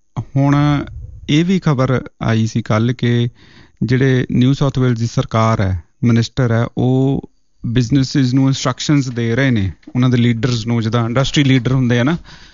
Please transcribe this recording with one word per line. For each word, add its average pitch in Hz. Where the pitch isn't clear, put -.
ਹੁਣ 139
ਇਹ 151
ਵੀ 185
ਖਬਰ 131
ਆਈ 110
ਸੀ 113
ਕੱਲ੍ਹ 117
ਕਿ 120
ਜਿਹੜੇ 127
ਨਿਊ 127
ਸਾਊਥ 139
ਵੇਲਜ਼ 123
ਦੀ 117
ਸਰਕਾਰ 113
ਹੈ, 95
ਮਿਨਿਸਟਰ 117
ਹੈ, 113
ਉਹ 131
ਬਿਜ਼ਨੈਸਿਜ਼ 127
ਨੂੰ 135
ਇਨਸਟਰਕਸ਼ਨਸ 135
ਦੇ 117
ਰਹੇ 135
ਨੇ, 98
ਉਹਨਾਂ 123
ਦੇ 123
ਲੀਡਰਸ 117
ਨੂੰ, 117
ਜਿੱਦਾਂ 113
ਇੰਡਸਟਰੀ 135
ਲੀਡਰ 127
ਹੁੰਦੇ 123
ਆ 120
ਨਾ, 160